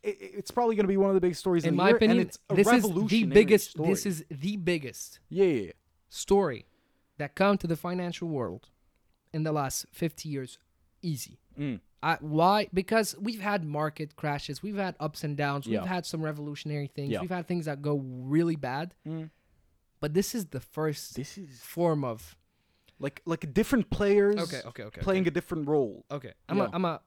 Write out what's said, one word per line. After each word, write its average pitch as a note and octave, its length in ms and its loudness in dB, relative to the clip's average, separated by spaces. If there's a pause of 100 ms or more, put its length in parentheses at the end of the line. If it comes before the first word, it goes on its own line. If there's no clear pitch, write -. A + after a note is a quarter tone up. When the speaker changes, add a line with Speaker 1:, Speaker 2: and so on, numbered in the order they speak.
Speaker 1:
It, G#3 180 -6
it, F#3+ 160 -14
it's F#3+ 140 -10
probably A#3 240 0
gonna G3+ 120 2
be G3 100 2
one G3 120 4
of F#3+ 60 4
the F#3 60 6
big F3 140 2
stories F3 280 0
Speaker 2:
In E3 60 2
Speaker 1:
of E3+ 40 2
the F3 40 2
Speaker 2:
my F#3 120 4
Speaker 1:
year, A#3 80 8
Speaker 2:
opinion, A3+ 220 6
Speaker 1:
and - 80 2
it's - 120 -16 (100)
a G3+ 60 2
Speaker 2:
this G3+ 120 6
is A#3+ 160 6
the A3 60 0
Speaker 1:
revolutionary G3 440 2
Speaker 2:
biggest. G3+ 380 8
Speaker 1:
story. D#3 180 -2
Speaker 2:
This G3 160 0
is E3+ 240 -4
the D#3+ 280 -6
biggest D#3+ 640 -4 (100)
Speaker 1:
Yeah, F#3 160 4
yeah, C#3+ 200 4
yeah. E2 60 -12 (380)
Speaker 2:
story E3+ 560 0 (520)
that D3 180 -8
come G3 220 4
to F3 100 -4
the E3 80 0
financial F3 540 -6
world A2+ 400 -6 (640)
in D#3 100 -2
the D#3 80 0
last C#3+ 400 -2
fifty - 380 -6
years, C3+ 300 -8 (420)
easy. D#3 380 -6 (200)
Speaker 1:
Mm. C3+ 220 -4 (220)
Speaker 2:
I, D#3+ 180 2
why? E3+ 520 2
Because G3 460 2
we've G#3+ 220 -6
had G3+ 240 -2
market D3+ 500 -4
crashes, C#3+ 480 -6
we've G#3 140 -8
had F#3+ 220 -4
ups D3+ 240 -6
and D3 120 -4
downs, C#3+ 300 -2
we've A2+ 80 -2
Speaker 1:
Yeah. F#3+ 120 -2
Speaker 2:
had F#3 200 -4
some E3 160 -6
revolutionary D3 680 -6
things, C#3 240 -8
Speaker 1:
Yeah. G#2+ 100 -2
Speaker 2:
we've F3+ 100 -6
had F3 160 -6
things F3 180 -2
that C#3+ 160 -6
go D3 160 0
really C3+ 580 0
bad. C#3 380 -6 (120)
Speaker 1:
Mm. D#3+ 260 -8 (680)
Speaker 2:
But D3+ 140 -4
this G3 220 0
is G#3 100 -4
the C3+ 140 -10
first - 560 -6
Speaker 1:
This C#3+ 240 -10
is C#3 220 -18
Speaker 2:
form E3 420 0
of A#2 340 -10 (640)
Speaker 1:
like, - 260 -8
like, E3 260 -4
different A3 380 2
players G3+ 480 4
Speaker 2:
Okay, E3+ 300 -4
okay, A#2+ 160 -14
okay, - 180 -12
Speaker 1:
playing F#3+ 200 2
Speaker 2:
okay. E3+ 80 4
Speaker 1:
a - 20 -4
different D#3+ 360 -4
role. C#3 440 2
Speaker 2:
Okay, B2 220 -10 (140)
I'm F3+ 120 0
Speaker 1:
Yeah. G3+ 60 2
Speaker 2:
a, G#3+ 100 -2
I'm F#3+ 100 0
a D#3+ 220 -2